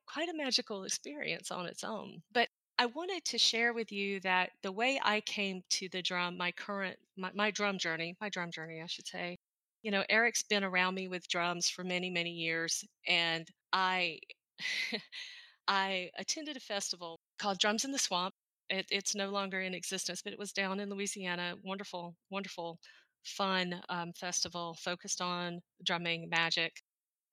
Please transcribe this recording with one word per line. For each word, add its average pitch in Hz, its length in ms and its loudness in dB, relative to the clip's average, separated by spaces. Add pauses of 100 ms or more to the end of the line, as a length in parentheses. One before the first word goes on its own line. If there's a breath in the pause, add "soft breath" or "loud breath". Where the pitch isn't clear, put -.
quite 330 220 -2
a 349 40 -4
magical 240 500 0
experience - 680 -4
on 180 140 -4
its - 180 -8
own, 185 380 -8 (100)
but 233 180 4 (300)
I 247 60 6
wanted 339 400 -4
to 240 120 -2
share 233 360 4
with 226 180 -4
you 202 300 0
that 185 300 4 (100)
the 196 100 -2
way 247 320 2
I 214 180 4
came 190 500 -2
to 190 180 0
the 185 120 -4
drum, 180 360 0
my 175 140 0
current, 196 480 -4 (180)
my, 185 160 -4
my 208 180 4
drum 202 280 0
journey, 165 420 -2
my 208 80 -4
drum 175 220 -4
journey, 160 300 -8
I 165 60 -8
should - 200 -8
say, 175 300 -6 (440)
you 214 100 -2
know, 196 180 4
Eric's 220 340 6
been 202 200 2
around 185 320 4
me 190 120 -4
with 180 200 -6
drums 175 420 2
for - 140 -6
many, 180 260 0
many 170 220 0
years, 165 520 0 (240)
and 165 400 4 (260)
I, 185 460 4 (400)
<laughs> - 420 -2 (680 loud breath)
I 190 480 2
attended 285 420 -4
a - 40 -10
festival 180 580 -6 (200)
called 196 200 2
Drums 220 260 6
in 269 60 -4
the 269 80 0
Swamp. 185 340 2 (360)
It, 190 220 0
it's 202 240 0
no 196 140 0
longer 196 320 0
in 185 120 -2
existence, 180 480 -4
but 202 120 -8
it - 60 -12
was 202 140 -6
down 196 260 0
in 202 100 -4
Louisiana, 185 760 -2
wonderful, 180 520 -6 (140)
wonderful, 180 500 -6 (440 loud breath)
fun, 185 680 0
um, 175 240 -2
festival 170 640 -4
focused - 460 -4
on 175 400 -2 (220)
drumming, 170 460 0
magic, 165 520 2 (520)